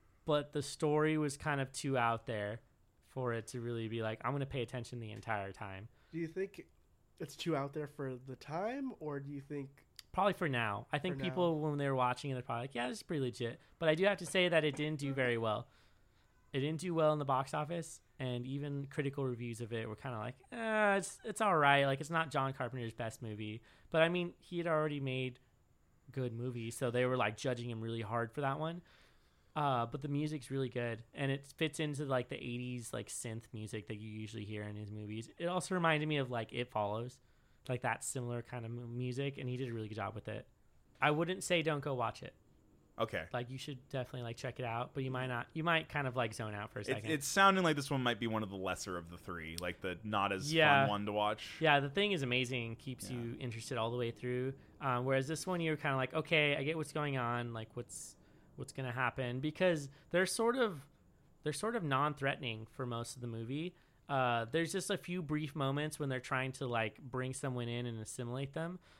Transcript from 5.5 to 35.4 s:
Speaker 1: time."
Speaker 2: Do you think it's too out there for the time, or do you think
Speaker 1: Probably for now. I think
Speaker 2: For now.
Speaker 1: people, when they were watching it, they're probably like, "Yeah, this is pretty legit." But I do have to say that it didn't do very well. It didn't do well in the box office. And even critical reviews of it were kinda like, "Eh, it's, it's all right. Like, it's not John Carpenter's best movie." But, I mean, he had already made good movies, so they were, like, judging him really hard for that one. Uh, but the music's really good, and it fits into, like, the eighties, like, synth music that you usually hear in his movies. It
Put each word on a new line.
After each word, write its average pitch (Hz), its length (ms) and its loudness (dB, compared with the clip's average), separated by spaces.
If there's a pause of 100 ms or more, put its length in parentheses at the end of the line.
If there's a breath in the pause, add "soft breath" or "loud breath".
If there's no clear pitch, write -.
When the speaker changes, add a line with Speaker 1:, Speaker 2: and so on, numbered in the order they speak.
Speaker 1:
time." 98 380 -10 (240 soft breath)
Speaker 2:
Do 165 60 -6
you 165 80 -2
think 185 400 -8 (520)
it's 151 160 -10
too 165 220 0
out 139 160 -2
there 151 140 -4
for 135 300 -6 (100)
the 131 100 -10
time, 226 640 -4
or 147 200 -4
do 139 100 -8
you 143 100 -8
think 139 300 -8 (420)
Speaker 1:
Probably 190 220 4
for 175 160 0
now. 113 420 2
I 147 60 2
think 139 180 -2
Speaker 2:
For 135 40 -4
now. 160 40 -2
Speaker 1:
people, 170 360 4
when 151 180 2
they 143 100 2
were 135 60 2
watching 127 360 2
it, 131 40 -2
they're 123 80 -2
probably 120 220 -2
like, 135 100 -8
"Yeah, 240 140 0
this 233 100 -4
is - 40 -12
pretty 151 220 0
legit." 120 340 -2 (200 soft breath)
But 165 100 4
I 156 60 8
do 175 100 4
have 196 140 6
to 175 80 -8
say 180 240 4
that 160 140 8
it 143 120 2
didn't 151 220 0
do 139 160 -2
very 123 240 4
well. 110 280 0 (840 soft breath)
It 135 80 0
didn't 151 200 0
do 175 140 -2
well 156 200 6
in 151 40 2
the 143 60 -2
box 135 300 2
office. 160 460 -4 (180)
And 123 280 -2
even 143 400 -4
critical 139 400 -2
reviews 117 340 -4
of 117 120 -6
it 117 160 -2
were 107 80 -6
kinda 123 220 -6
like, 110 180 -6 (160)
"Eh, 214 440 2
it's, - 280 -2
it's 226 160 -6
all 202 160 6
right. 139 280 8
Like, 135 160 2
it's 147 100 -8
not 160 200 0
John 135 240 2
Carpenter's 120 400 -4
best 113 260 -6
movie." 107 400 -6 (300 soft breath)
But, 160 120 6
I 165 60 8
mean, 175 300 0
he - 200 -8
had 170 80 -2
already 156 340 2
made 127 380 -2 (720)
good 127 200 -2
movies, 117 440 -4
so 123 140 0
they 123 140 4
were, 127 120 2
like, 110 200 2
judging 120 320 -2
him 113 120 -4
really 113 200 -2
hard 113 320 -2
for - 80 -6
that 139 180 0
one. 165 220 -4 (760 soft breath)
Uh, 131 320 2
but 135 160 -6
the 147 60 -4
music's 147 420 -2
really 135 180 0
good, 117 340 -2 (120)
and 139 180 0
it 139 140 -4 (100)
fits 156 240 0
into, 147 240 -2
like, 131 240 2
the - 80 -6
eighties, 123 560 -6
like, 113 160 -6
synth 117 440 -6
music 107 360 -8
that 107 80 -6
you 110 140 -10
usually 107 340 -8
hear 104 180 -4
in 104 140 -6
his 104 160 -8
movies. 107 460 -8
It 170 80 -4